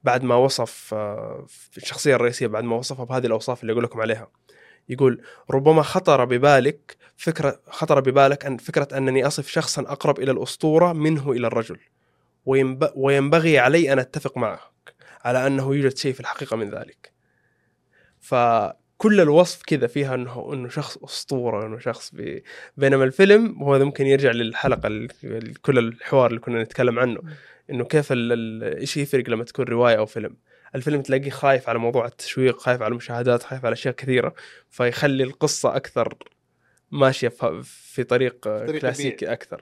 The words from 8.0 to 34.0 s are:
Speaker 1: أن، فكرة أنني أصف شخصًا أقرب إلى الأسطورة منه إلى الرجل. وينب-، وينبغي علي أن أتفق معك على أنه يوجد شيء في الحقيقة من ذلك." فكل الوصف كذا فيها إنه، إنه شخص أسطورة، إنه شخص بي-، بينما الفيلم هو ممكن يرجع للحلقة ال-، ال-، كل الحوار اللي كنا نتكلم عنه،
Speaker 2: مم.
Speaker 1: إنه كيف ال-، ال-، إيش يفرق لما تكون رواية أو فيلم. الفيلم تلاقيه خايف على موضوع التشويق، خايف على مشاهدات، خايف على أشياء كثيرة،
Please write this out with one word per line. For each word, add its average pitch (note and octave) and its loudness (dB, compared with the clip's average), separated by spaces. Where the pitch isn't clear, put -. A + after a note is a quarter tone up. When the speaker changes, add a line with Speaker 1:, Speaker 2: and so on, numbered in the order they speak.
Speaker 1:
أن، C3 -6
فكرة - -2
أنني C3+ 0
أصف D3 -4
شخصًا - -4
أقرب C#3+ -2
إلى C3+ 0
الأسطورة D#3+ 2
منه D3+ -2
إلى A#2+ -2
الرجل. A2+ -4
وينب-، C3+ 0
وينبغي C#3 4
علي C#3 4
أن C3+ 4
أتفق C3 -6
معك A2 -4
على B2+ 0
أنه C3+ 0
يوجد C3+ 0
شيء C3+ -4
في - -12
الحقيقة B2+ -8
من G#2+ -6
ذلك." - -16
فكل A#2+ 2
الوصف E3 4
كذا C3 0
فيها C3+ -4
إنه، B2 -10
إنه B2 -10
شخص - -10
أسطورة، A#2 -6
إنه A2 -10
شخص - -10
بي-، - -10
بينما C3+ 4
الفيلم G3 4
هو C#3 4
ممكن C#3 2
يرجع C3+ 4
للحلقة A#2 -2
ال-، G#2+ -6
ال-، A2+ -12
كل C3+ 2
الحوار A#2 2
اللي A#2 -4
كنا A#2 -4
نتكلم A#2+ 0
عنه، B2 0
Speaker 2:
مم. D#3 -16
Speaker 1:
إنه B2 -6
كيف D3 0
ال-، A#2+ 0
ال-، A2+ -6
إيش C#3 -8
يفرق C3+ -2
لما A2+ -2
تكون B2 -6
رواية A#2 2
أو G#2+ 0
فيلم. - -10
الفيلم C#3+ -2
تلاقيه C#3 -2
خايف C3+ 0
على A#2 -2
موضوع A#2 0
التشويق، B2 -2
خايف B2 -2
على A2+ -4
مشاهدات، A#2+ -2
خايف C3 -10
على A2+ 0
أشياء B2 -6
كثيرة، B2+ -2